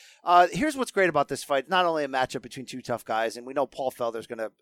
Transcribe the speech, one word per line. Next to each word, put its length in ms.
Uh, 300
here's 240
what's 140
great 180
about 200
this 140
fight. 280
Not 160
only 180
a 40
matchup 340
between 240
two 160
tough 200
guys, 360
and 80
we 80
know 120
Paul 240
Felder's 360
gonna, 240